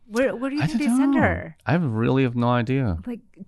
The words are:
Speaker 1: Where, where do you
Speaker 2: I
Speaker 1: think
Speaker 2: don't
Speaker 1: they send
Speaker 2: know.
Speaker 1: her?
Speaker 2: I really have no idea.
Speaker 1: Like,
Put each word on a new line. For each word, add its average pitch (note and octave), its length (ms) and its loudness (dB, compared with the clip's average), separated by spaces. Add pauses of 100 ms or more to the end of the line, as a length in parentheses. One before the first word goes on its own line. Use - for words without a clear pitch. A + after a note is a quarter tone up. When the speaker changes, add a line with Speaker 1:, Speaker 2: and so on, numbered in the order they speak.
Speaker 1:
Where, A3+ 280 0
where C4 140 -6
do C#4 60 -6
you D4+ 80 -2
Speaker 2:
I - 40 0
Speaker 1:
think A#3 120 -2
Speaker 2:
don't C#4+ 100 0
Speaker 1:
they B3 80 2
send C4+ 140 4
Speaker 2:
know. C#4 100 4
Speaker 1:
her? E3+ 340 -2 (120)
Speaker 2:
I C#3 80 2
really C3 480 2
have B2 120 0
no A#2+ 140 0
idea. A#2+ 560 0
Speaker 1:
Like, A#3+ 140 -10 (280)